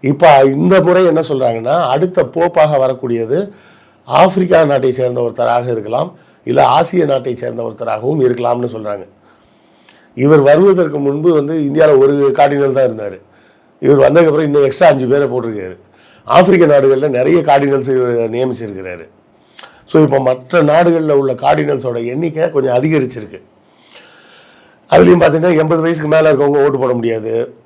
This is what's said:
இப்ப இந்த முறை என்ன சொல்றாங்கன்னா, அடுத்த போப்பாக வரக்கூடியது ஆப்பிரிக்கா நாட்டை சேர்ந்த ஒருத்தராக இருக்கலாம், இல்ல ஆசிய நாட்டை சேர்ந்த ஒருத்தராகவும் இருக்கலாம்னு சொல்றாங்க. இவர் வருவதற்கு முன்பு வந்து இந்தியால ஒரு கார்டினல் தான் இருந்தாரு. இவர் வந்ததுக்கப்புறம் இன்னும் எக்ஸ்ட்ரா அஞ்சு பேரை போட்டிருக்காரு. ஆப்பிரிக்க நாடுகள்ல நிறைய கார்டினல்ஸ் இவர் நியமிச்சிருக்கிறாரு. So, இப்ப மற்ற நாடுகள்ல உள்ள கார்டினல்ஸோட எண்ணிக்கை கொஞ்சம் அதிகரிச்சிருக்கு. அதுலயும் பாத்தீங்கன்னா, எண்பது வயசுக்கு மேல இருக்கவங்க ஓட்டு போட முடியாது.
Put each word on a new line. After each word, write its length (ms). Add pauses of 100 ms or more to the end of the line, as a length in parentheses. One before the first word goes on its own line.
இப்ப 440
இந்த 360
முறை 240
என்ன 160
சொல்றாங்கன்னா, 640
அடுத்த 380
போப்பாக 540
வரக்கூடியது 720 (540)
ஆப்பிரிக்கா 600
நாட்டை 280
சேர்ந்த 280
ஒருத்தராக 500
இருக்கலாம், 480 (260)
இல்ல 220
ஆசிய 380
நாட்டை 320
சேர்ந்த 260
ஒருத்தராகவும் 580
இருக்கலாம்னு 560
சொல்றாங்க. 300 (1080)
இவர் 240
வருவதற்கு 600
முன்பு 340
வந்து 400
இந்தியால 260
ஒரு 360
கார்டினல் 380
தான் 180
இருந்தாரு. 300 (600)
இவர் 320
வந்ததுக்கப்புறம் 300
இன்னும் 220
எக்ஸ்ட்ரா 220
அஞ்சு 200
பேரை 200
போட்டிருக்காரு. 520 (460)
ஆப்பிரிக்க 420
நாடுகள்ல 420
நிறைய 300
கார்டினல்ஸ் 580
இவர் 340
நியமிச்சிருக்கிறாரு. 800 (760)
So, 180
இப்ப 160
மற்ற 440
நாடுகள்ல 480
உள்ள 220
கார்டினல்ஸோட 760
எண்ணிக்கை 440
கொஞ்சம் 260
அதிகரிச்சிருக்கு. 680 (1500)
அதுலயும் 320
பாத்தீங்கன்னா, 360
எண்பது 240
வயசுக்கு 260
மேல 240
இருக்கவங்க 320
ஓட்டு 140
போட 160
முடியாது. 600 (120)